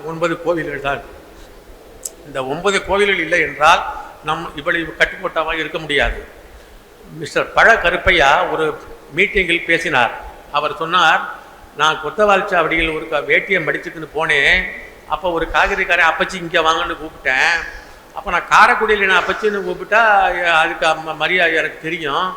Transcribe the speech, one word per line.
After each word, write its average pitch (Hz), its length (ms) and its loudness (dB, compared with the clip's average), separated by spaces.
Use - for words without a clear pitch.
ஒன்பது 165 380 -4
கோவில்கள் 151 380 -4
தான். 139 200 -4
இந்த 135 200 -6
ஒன்பது 180 380 -2
கோவில்கள் 196 340 0
இல்லை 165 220 0
என்றால் 151 420 2
நம் 165 320 -6
இவ்வளவு 165 420 -4
கட்டுக்கோட்டாக 165 560 -2
இருக்க 160 240 -6
முடியாது. 139 460 -2
மிஸ்டர் 151 340 -4
பழ 196 260 6
கருப்பையா 170 680 4
ஒரு 156 320 -2
மீட்டிங்கில் 180 480 0
பேசினார். 151 460 2
அவர் 147 260 -2
சொன்னார், 170 440 2
"நான் 151 280 0
கொத்தவால் 196 440 2
சாவடியில் 160 480 0
ஒரு 156 120 -8
க-, 151 120 -2
வேட்டியை 175 460 0
மடிச்சுக்கின்னு 156 480 -6
போனேன். 160 480 2
அப்போ 165 220 -2
ஒரு 165 220 -2
காய்கறிக்காரன் 180 580 2
அப்பச்சி 185 240 -2
இங்கே 170 260 -2
வாங்கன்னு 165 420 0
கூப்பிட்டேன். 151 520 0
அப்போ - 160 -10
நான் 170 180 -2
காரைக்குடியில் 208 600 4
என்ன 185 120 4
அப்பச்சின்னு 202 480 -2
கூப்பிட்டா 180 340 0
அதுக்கு 165 440 2
ம-, 160 300 -2
மரியாதை 165 380 2
எனக்கு 151 280 -2
தெரியும். 160 540 -4